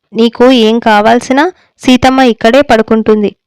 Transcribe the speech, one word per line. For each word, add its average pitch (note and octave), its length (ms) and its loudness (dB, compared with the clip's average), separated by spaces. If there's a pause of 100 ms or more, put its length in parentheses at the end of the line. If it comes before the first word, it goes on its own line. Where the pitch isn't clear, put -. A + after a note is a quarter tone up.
(140)
నీకు A#3 380 0
ఏం A3+ 260 0
కావాల్సినా A#3 760 -2 (260)
సీతమ్మ C4 420 0
ఇక్కడే A#3+ 420 0
పడుకుంటుంది, A3 720 -2 (100)